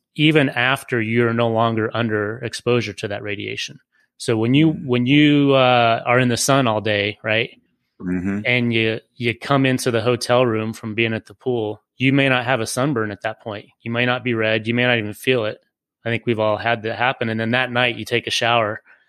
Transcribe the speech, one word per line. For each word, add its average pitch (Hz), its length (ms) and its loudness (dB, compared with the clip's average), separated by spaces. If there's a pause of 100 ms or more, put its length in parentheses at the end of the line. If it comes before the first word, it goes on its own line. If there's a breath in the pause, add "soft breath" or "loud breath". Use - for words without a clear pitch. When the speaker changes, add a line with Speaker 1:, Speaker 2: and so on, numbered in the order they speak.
(160)
Speaker 1:
even 151 340 4
after 127 520 0
you're 117 320 2
no 117 160 2
longer 113 420 0
under 110 460 -2
exposure 120 560 -2
to - 140 -8
that 104 160 -8
radiation. 104 560 -10 (380)
So 117 200 -2
when 117 160 2
you, 156 200 6
Speaker 2:
Mm. 165 120 -10
Speaker 1:
when 123 220 0
you, 143 460 4
uh, 123 520 4
are 123 140 4
in 127 100 4
the 117 80 0
sun 135 300 2
all 110 140 0
day, 104 420 -2
right? 110 360 -2 (400)
Speaker 2:
Mm-hmm. 92 460 -4
Speaker 1:
And 123 260 0
you, 110 280 0 (160)
you 117 220 -4
come 135 280 0
into 127 240 0
the 113 120 0
hotel 123 440 2
room 110 280 -2
from 110 200 -10
being 113 200 0
at 107 120 -6
the - 80 -20
pool, 107 480 -4 (160)
you 131 140 2
may 139 180 2
not 123 160 0
have 123 140 0
a 113 80 -4
sunburn 123 440 -2
at 98 100 -12
that 110 200 -8
point. 107 260 -12 (140)
You 117 100 -10
may 120 140 0
not 123 180 -2
be 120 100 -2
red. 110 340 0
You 117 60 -2
may 123 100 2
not 123 140 2
even 104 160 -6
feel 123 320 0
it. - 180 -8 (400)
I 117 60 -6
think 113 160 -4
we've 113 140 0
all 107 180 0
had 110 260 -2
that 110 140 -6
happen. 123 320 -2
And 110 100 -4
then 113 120 -2
that 127 200 -2
night 120 260 0
you 110 80 -10
take 117 220 -4
a 113 40 -6
shower 113 500 0 (280 soft breath)